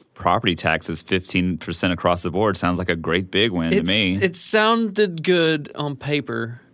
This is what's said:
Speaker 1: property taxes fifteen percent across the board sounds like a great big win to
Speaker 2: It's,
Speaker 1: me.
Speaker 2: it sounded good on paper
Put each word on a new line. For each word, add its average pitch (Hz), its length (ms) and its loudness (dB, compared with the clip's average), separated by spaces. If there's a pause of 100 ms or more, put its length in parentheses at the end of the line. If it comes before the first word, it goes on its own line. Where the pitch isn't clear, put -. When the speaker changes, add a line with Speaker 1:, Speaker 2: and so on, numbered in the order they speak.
(140)
Speaker 1:
property 92 420 2
taxes 80 480 -2
fifteen 90 540 0
percent 90 360 -2
across 87 300 0
the 87 80 -4
board 98 260 2
sounds 87 220 0
like 90 100 -2
a 87 60 2
great 82 340 -2
big 101 220 2
win 82 200 -2
to 92 60 4
Speaker 2:
It's, 82 100 0
Speaker 1:
me. 95 300 2
Speaker 2:
it - 200 0
sounded 214 840 0
good 160 520 2
on 147 200 -6
paper 120 680 -4 (120)